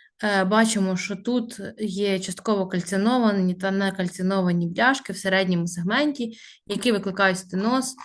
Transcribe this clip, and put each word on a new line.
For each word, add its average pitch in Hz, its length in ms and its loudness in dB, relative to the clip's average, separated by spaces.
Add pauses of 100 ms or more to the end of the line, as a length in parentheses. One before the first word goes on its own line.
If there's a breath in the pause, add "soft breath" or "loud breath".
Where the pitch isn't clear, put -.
(240 loud breath)
Е, 202 200 2
бачимо, 202 540 2
що 202 180 -6
тут 233 440 -4 (180)
є 196 420 -2
частково 185 480 -2
кальциновані 196 880 2
та 190 160 -2
некальциновані 185 960 0
бляшки 233 460 0
в 180 40 -10
середньому 185 500 0
сегменті, 226 720 -2 (300 loud breath)
які 214 240 0
викликають 190 460 2
стеноз 233 680 -2